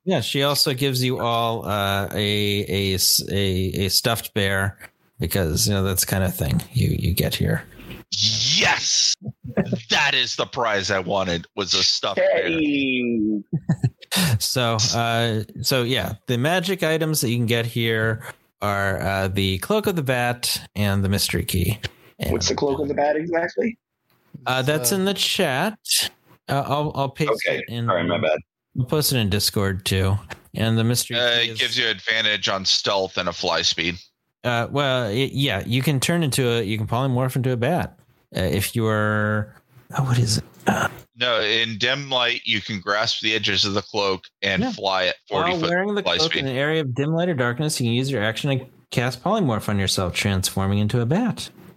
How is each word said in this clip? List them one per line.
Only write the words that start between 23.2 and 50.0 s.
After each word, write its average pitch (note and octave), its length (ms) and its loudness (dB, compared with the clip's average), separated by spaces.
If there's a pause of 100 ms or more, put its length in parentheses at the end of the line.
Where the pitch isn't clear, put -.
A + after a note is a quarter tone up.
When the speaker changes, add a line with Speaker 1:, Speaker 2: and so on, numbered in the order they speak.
Speaker 1:
uh, B2+ 180 0
that's C3 280 2
Speaker 4:
Uh, G3 40 2
Speaker 1:
in F#3+ 100 2
the G3 80 2
chat. F3+ 640 0 (680)
Uh, C#3 180 0
I'll, D3 300 0
I'll C#3 140 0
paste D3+ 220 0 (160)
Speaker 3:
Okay. D2 120 0
Speaker 1:
it - 80 -8
in. A#2 180 -4
Speaker 3:
Sorry, F2+ 180 2
my E2+ 160 0
bad. D#2 200 2 (360)
Speaker 1:
We'll B2 120 -2
post D3+ 260 2
it C3 40 2
in G#2+ 120 2
Discord F#2+ 560 0
too. G2 320 2 (380)
And A2+ 220 2
the A2+ 60 2
Mystery A#2+ 340 0
Speaker 2:
Uh, A#2+ 240 4
Speaker 1:
Key A#2 80 2
Speaker 2:
it - 20 -6
Speaker 1:
is A2 80 -6
Speaker 2:
gives A#2+ 180 0
you A#2+ 100 2
advantage G#2+ 640 0
on F#2+ 160 0
stealth G2 520 0
and F2+ 120 0
a E2+ 40 -4
fly E2+ 280 0
speed. E2+ 360 0 (460)
Speaker 1:
Uh, A#2+ 280 0
well, C3 380 0
y-, B2+ 220 0
yeah, B2+ 340 0
you B2 180 0
can C#3+ 160 2
turn E3+ 240 0
into C3 260 0
a, A#2 140 2
you G#2+ 140 -2
can G#2+ 100 -2
polymorph B2+ 480 0
into C3 160 0
a B2 60 0
bat. C3+ 400 -2 (380)
Uh, - 60 0
if F#2 340 0
you A2+ 120 0
are, G#2+ 680 0 (440)
oh, C#3 80 0
what B2 120 2
is G#2+ 220 2
it? - 40 -10 (240)
Uh, - 200 0 (280)
Speaker 2:
No, A#2 260 0
in A2+ 360 0
dim C3+ 320 -2
light, A#2+ 360 0
you A2 160 0
can G#2+ 180 -6
grasp G#2 420 -2
the A2 140 0
edges G#2 300 0
of G2 80 -2
the G2+ 80 0
cloak G2 420 -2 (180)
and G2 220 0
Speaker 1:
Yeah. B3+ 80 -2
Speaker 2:
fly F#2+ 360 0
at - 80 0 (120)
forty F3 240 0
Speaker 1:
While F3+ 80 -2
Speaker 2:
foot E3+ 100 0
Speaker 1:
wearing G3 260 0
the G3+ 80 -2
Speaker 2:
fly F3 140 0
Speaker 1:
cloak D#3+ 140 0
Speaker 2:
speed. D#3+ 100 -2
Speaker 1:
in C3+ 60 -2
an B2+ 80 -4
area D3+ 260 0
of C3 140 -4
dim C#3+ 180 0
light E3+ 140 0
or F3 60 0
darkness, B2+ 480 -2
you A#2+ 60 0
can A#2 60 2
use C3 180 0
your A2 120 0
action C3 360 0
to C3 60 -10 (260)
cast B2+ 320 -2
polymorph F3 440 0
on G#2 120 0
yourself, F#2 340 0